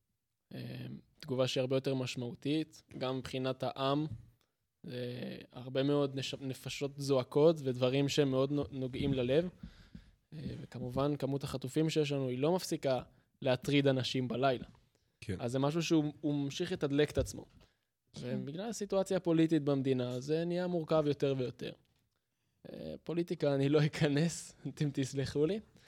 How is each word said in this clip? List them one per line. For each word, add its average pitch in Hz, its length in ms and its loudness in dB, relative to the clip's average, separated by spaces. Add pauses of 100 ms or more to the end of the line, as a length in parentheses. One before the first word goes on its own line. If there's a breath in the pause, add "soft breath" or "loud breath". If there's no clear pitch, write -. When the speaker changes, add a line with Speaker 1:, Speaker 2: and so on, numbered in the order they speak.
(540)
Speaker 1:
אמ, - 40 -10 (600)
תגובה 127 280 0
שהיא 135 120 0
הרבה 131 160 0
יותר 135 180 0
משמעותית, 127 880 -4 (160)
גם 131 200 -2
מבחינת 131 440 -4
העם, 139 440 0 (800)
אה, - 60 -10 (600)
הרבה 131 300 -2
מאוד 143 360 2
נש-, - 220 -6
נפשות 135 560 -6
זועקות 143 680 4
ודברים 131 440 2
שהם 139 220 4
מאוד 135 220 2
נו-, 143 180 0
נוגעים 131 440 -2
ללב. 131 340 2 (840 loud breath)
אה, 151 40 -12 (220)
וכמובן, 131 560 -4
כמות 139 280 -2
החטופים 143 460 -2
שיש 151 220 2
לנו 135 160 0
היא 123 100 -2
לא 151 160 2
מפסיקה 147 480 0 (400)
להטריד 139 440 4
אנשים 131 420 2
בלילה. 123 380 0 (540)
Speaker 2:
כן. 95 180 -6
Speaker 1:
אז 120 140 -4
זה 131 60 0
משהו 147 240 2
שהוא, 151 380 2
הוא 147 140 0
ממשיך 143 380 -2
לתדלק 147 380 2
את - 80 0
עצמו. - 260 -4 (680)
Speaker 3:
כן. 123 300 -6
Speaker 1:
ובגלל 165 260 -6
הסיטואציה 196 480 -2
הפוליטית 160 460 4
במדינה, 131 580 0
זה 156 240 0
נהיה 175 220 0
מורכב 160 400 2
יותר 139 320 2
ויותר. 123 340 -6 (1000)
אה, 78 220 -10 (100)
פוליטיקה 165 500 0
אני 139 140 4
לא 151 180 6
אכנס, 147 680 0
<laughs> - 140 -12
אתם 147 240 -2
תסלחו 135 540 0
לי. 208 140 0 (260 soft breath)